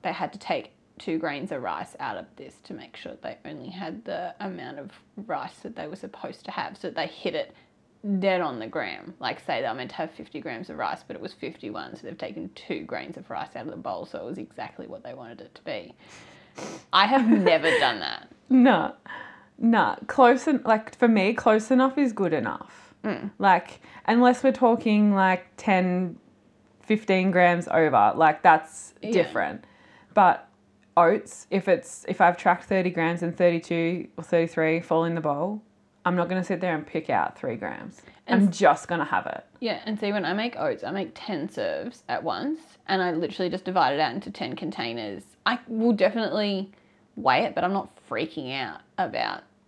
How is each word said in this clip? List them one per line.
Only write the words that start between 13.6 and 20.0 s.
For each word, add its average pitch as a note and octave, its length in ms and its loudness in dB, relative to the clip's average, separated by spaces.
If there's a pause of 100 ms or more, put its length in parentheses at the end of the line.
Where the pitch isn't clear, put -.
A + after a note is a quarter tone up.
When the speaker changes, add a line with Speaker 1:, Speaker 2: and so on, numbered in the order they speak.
Speaker 1:
of - 80 -12
the - 60 -14
bowl, F2 280 -10
so - 140 -12
it - 40 -12
was F#3+ 140 -10
exactly - 480 -14
what - 160 -16
they B2 120 -14
wanted A#2+ 260 -18
it - 160 -20
to - 80 -20
be. G#2+ 300 -12 (1000)
I G3 140 6
have B3+ 200 4
never F3 440 6
Speaker 2:
<laughs> E3+ 100 2
Speaker 1:
done B2 200 2
that. A#1 280 -8 (200)
Speaker 2:
Nah. B3 440 6 (640)
Nah. A3 380 4 (100)